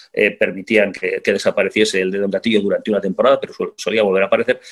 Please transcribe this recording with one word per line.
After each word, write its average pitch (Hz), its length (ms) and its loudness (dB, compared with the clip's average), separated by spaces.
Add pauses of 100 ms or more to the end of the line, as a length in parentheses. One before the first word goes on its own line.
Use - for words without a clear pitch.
(120)
eh, 104 200 2
permitían 98 600 0
que, 92 320 -6
que 104 100 2
desapareciese 98 680 0
el 92 80 0
dedo 98 160 -2
en 98 60 -2
gatillo 101 300 0
durante 95 280 -2
una 101 120 0
temporada, 113 380 2
pero - 140 -10
sol-, 90 240 -6
solía 110 240 -2
volver 95 220 2
a - 20 -2
aparecer. 117 340 0 (120)